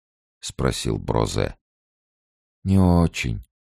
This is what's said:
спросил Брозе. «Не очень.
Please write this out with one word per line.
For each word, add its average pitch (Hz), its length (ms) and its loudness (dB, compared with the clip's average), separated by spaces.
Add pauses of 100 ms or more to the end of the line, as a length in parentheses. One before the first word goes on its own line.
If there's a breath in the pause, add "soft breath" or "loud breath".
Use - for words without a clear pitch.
(420)
спросил 58 560 -4
Брозе. 52 580 -2 (1080)
«Не 95 140 4
очень. 85 640 2 (160)